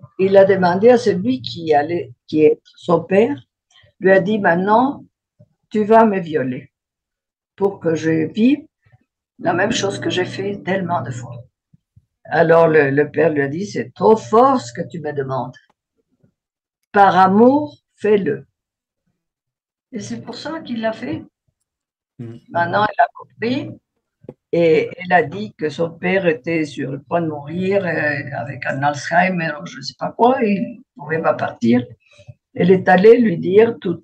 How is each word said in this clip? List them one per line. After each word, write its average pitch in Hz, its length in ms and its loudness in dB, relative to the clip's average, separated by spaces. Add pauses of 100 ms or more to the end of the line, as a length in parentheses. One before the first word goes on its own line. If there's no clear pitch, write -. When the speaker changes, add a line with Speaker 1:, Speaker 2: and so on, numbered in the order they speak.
(180)
Speaker 1:
il 196 200 4
a 196 80 10
demandé 190 440 2
à 247 80 6
celui 226 440 -2
qui 165 320 -4
allait, 160 400 -2 (140)
qui 156 160 0
est 233 180 4 (140)
son 170 280 0
père, 233 380 0 (580)
lui 185 120 2
a 190 100 6
dit, « 208 180 -2
Maintenant, 196 640 0 (680)
tu 214 140 -2
vas 220 220 6
me 196 140 0
violer 143 520 -6 (840)
pour 196 240 -4
que 165 160 -2
je 160 360 -2
vive 262 340 0 (760)
la 165 140 -2
même 196 180 -2
chose - 280 -4
que 170 100 -6
j'ai 180 160 -2
fait 202 380 -8
tellement 175 380 -4
de - 100 -10
fois. » - 240 -14 (880)
Alors, 165 440 4
le, 147 240 4
le 143 200 0
père 156 180 0
lui 147 120 -2
a 139 80 -2
dit, « 175 180 -8
C'est - 260 -10
trop 208 220 2
fort 247 460 2
ce - 120 -16
que 170 140 -10
tu 165 120 -14
me 147 120 -8
demandes. 131 440 -8 (1400)
Par 196 260 6
amour, 240 600 4 (180)
fais-le. » 190 520 -2 (1400)
Et 233 80 -12
c'est 220 220 -12
pour 240 140 -16
ça 320 260 -10
qu'il 247 200 -8
l'a 220 120 -2
fait. 247 320 -10 (920)
Speaker 2:
Mm. 117 160 -14 (140)
Speaker 1:
Maintenant, 175 360 -2
elle - 180 -2
a - 100 2
compris 294 580 -8 (800)
et 160 460 2
elle 180 160 -4
a 170 100 4
dit 196 300 -10
que 151 160 -6
son 165 220 -6
père 185 340 -4
était 160 400 -2
sur 139 260 -10
le 143 100 -10
point 170 200 -4
de 160 60 -4
mourir, 175 580 -4
euh, 147 520 -6
avec - 280 -12
un 139 160 -6
Alzheimer, 165 720 -2 (140)
je 135 160 -18
sais - 180 -16
pas 160 120 -10
quoi, 254 320 2
il 202 380 -4 (140)
pouvait 156 260 -6
pas 156 140 0
partir. 120 500 -2 (680)
Elle 175 160 2
est 185 180 2
allée 208 300 8
lui 202 180 0
dire, « 196 440 2
Tout 175 220 -4